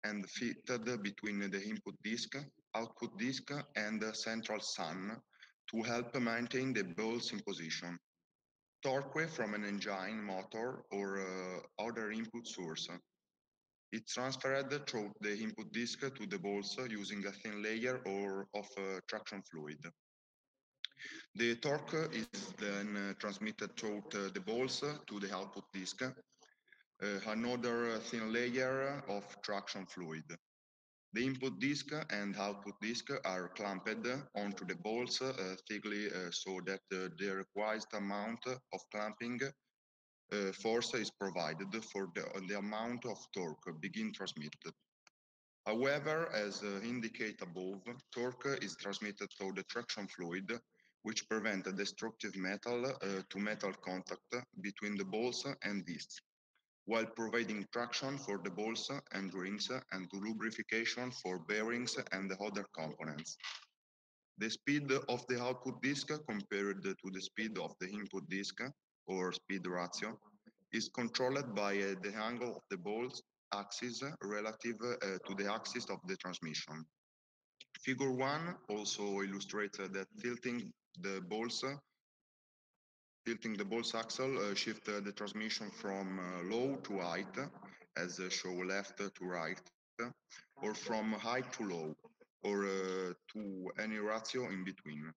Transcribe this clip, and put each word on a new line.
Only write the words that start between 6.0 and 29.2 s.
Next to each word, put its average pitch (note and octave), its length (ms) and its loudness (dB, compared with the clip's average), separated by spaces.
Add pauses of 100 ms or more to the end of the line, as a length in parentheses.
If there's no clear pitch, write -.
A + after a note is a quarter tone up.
maintain A#2+ 520 4
the G#2 100 4
bolts A2 480 0
in G#2 80 -2
position. F2 580 -2 (880)
Torque C#3 440 2
from A2 280 0
an G#2 100 0
engine, G2+ 580 0
motor, G#2+ 680 -2
or, G2 300 2
uh, F#2 640 -2
other A2+ 280 0
input A2+ 340 -2
source. D#2+ 420 -4 (1040)
It's A2 220 -4
transferred C3+ 760 2
through G#2 240 0 (100)
the G#2 180 2
input A2 340 -2
disc A#2 280 0
to C3 260 -2
the G2 100 -2
bolts G2+ 400 2 (100)
using G2+ 380 -2
a G2 60 0
thin G#2 320 -4
layer A2+ 420 2
or G2 480 0
of, G2+ 140 -2 (100)
uh, F#2+ 220 0 (100)
traction G#2 400 -4
fluid. D2+ 300 -8 (1500)
The A#2 220 4
torque D3 580 2
is A2 460 -4
then, G2+ 360 0
uh, G2+ 240 0
transmitted G#2 560 -2
through, G#2 280 -2 (100)
uh, G2 220 0
the G2 100 0
bolts B2 360 2
to C#3+ 380 -2
the G2 160 0
output G2 280 -4 (100)
disc, F#2+ 300 -2 (1000)
uh, G2+ 240 2
another A#2 720 4
thin A2 320 0
layer C3 760 4
of G2+ 140 2 (180)